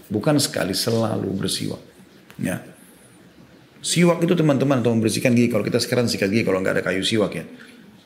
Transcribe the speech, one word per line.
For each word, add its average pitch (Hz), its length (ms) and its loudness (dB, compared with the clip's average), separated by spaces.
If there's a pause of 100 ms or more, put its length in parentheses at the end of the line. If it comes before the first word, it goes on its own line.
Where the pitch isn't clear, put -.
Bukan 143 300 0
sekali, - 340 -2
selalu 113 640 0
bersiwak. - 500 -6 (520)
Ya. 90 240 -6 (1160)
Siwak 170 440 2
itu, 170 120 2
teman-teman, 139 480 2
atau 120 120 2
membersihkan 113 400 2
gigi. 120 160 4
Kalau 107 120 -2
kita 117 160 -2
sekarang 120 320 0
sikat 98 200 -2
gigi, 110 120 2
kalau 92 200 0
nggak 98 180 0
ada - 20 -12
kayu 92 200 -2
siwak, 101 320 0
ya. 82 100 -8 (600)